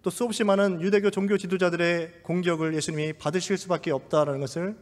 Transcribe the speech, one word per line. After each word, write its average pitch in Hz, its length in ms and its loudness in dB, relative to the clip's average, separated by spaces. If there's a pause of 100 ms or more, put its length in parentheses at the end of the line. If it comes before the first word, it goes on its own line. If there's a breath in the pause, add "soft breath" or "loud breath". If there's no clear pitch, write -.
또 190 80 -2
수없이 240 340 -2
많은 196 380 2
유대교 202 300 2
종교 196 260 0
지도자들의 170 840 0
공격을 165 500 0
예수님이 156 400 -4
받으실 175 420 -2
수밖에 175 360 -2
없다라는 143 480 0
것을 170 420 -6